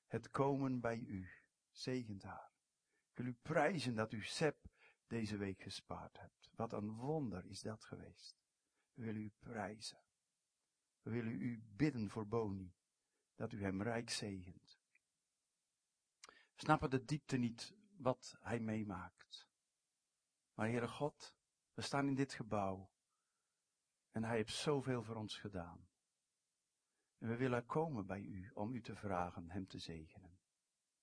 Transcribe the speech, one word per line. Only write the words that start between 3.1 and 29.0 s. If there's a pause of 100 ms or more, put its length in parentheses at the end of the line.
Ik
wil
u
prijzen
dat
u
Seb (500)
deze
week
gespaard
hebt.
Wat
een
wonder
is
dat
geweest. (560)
We
willen
u
prijzen. (1000)
We
willen
u (120)
bidden
voor
Boni, (640)
dat
u
hem
rijk
zegent. (1700)
We
snappen
de
diepte
niet (220)
wat
hij
meemaakt. (1080)
Maar
Heere
God, (380)
we
staan
in
dit
gebouw (1200)
en
hij
heeft
zoveel
voor
ons
gedaan. (1300)
En
we
willen
komen
bij
u
om
u
te
vragen